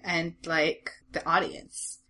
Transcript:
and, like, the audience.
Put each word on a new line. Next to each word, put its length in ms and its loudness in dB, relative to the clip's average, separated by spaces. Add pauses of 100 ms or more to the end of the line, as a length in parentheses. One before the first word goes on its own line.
and, 300 -2 (100)
like, 460 2 (220)
the 140 -4
audience. 840 -2